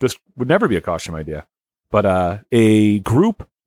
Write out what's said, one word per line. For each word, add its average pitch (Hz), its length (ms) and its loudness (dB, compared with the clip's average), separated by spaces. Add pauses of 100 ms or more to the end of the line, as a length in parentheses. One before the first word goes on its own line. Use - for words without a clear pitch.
this 127 140 -2 (220)
would 123 120 -6
never 190 200 2
be 107 80 0
a 80 60 -4
costume 85 320 -6
idea. 78 320 -10 (440)
But, 104 140 2
uh, 92 340 0 (140)
a 107 460 4
group 151 500 -2 (180)